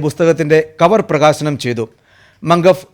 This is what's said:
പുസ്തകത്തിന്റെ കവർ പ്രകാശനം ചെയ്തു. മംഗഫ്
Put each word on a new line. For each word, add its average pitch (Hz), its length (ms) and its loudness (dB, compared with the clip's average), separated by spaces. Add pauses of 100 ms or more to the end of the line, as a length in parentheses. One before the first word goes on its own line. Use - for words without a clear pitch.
പുസ്തകത്തിന്റെ 156 540 0 (240)
കവർ 202 180 2 (100)
പ്രകാശനം 147 540 0
ചെയ്തു. 117 200 -6 (580)
മംഗഫ് 170 520 0